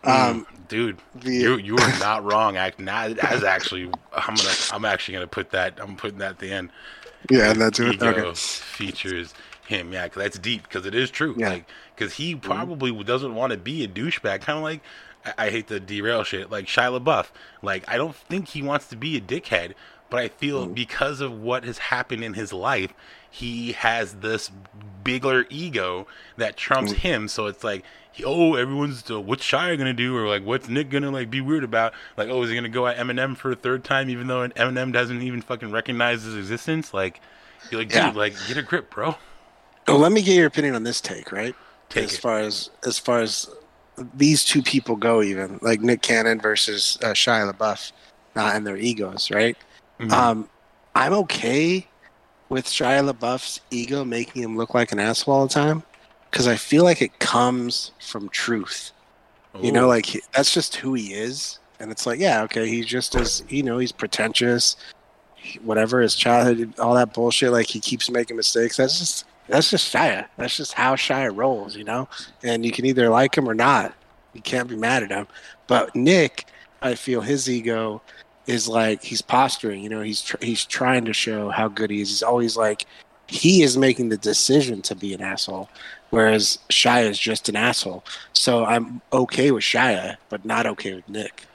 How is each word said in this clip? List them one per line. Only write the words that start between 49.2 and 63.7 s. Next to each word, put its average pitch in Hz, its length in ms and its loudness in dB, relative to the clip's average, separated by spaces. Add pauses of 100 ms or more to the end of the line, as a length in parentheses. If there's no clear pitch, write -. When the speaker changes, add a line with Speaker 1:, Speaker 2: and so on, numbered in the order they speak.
Speaker 2:
right? 110 260 2 (420)
Speaker 1:
Mm-hmm. 113 140 0
Speaker 2:
Um, 113 360 2 (460)
I'm 147 180 2
okay 170 720 0 (640)
with 131 180 -2
Shia 139 440 2
LaBeouf's 120 500 -4 (100)
ego 123 340 -4
making 120 380 -4
him 113 140 -4
look 113 180 -4
like 120 160 4
an 104 80 -2
asshole 113 340 2
all 135 140 6
the - 60 -2
time, 156 300 2 (480)
'cause 123 160 2
I 117 80 4
feel 147 280 4
like 175 180 6
it - 180 -2
comes 123 800 0
from 101 300 -10
truth. - 600 -4 (680)
You 117 120 2
know, 123 140 6
Speaker 1:
Ooh. - 40 8
Speaker 2:
like, 117 160 4
he, - 160 -6 (120)
that's 139 200 4
just - 240 0
who 135 160 -6
he 107 200 -6
is. 120 440 -8 (220)
And 110 120 -12
it's - 140 -6
like, 123 140 -2
yeah, 123 240 2
okay, 113 260 -2
he 117 140 -2
just 123 320 -4
is, 120 340 0
you 139 140 -2
know, 123 160 0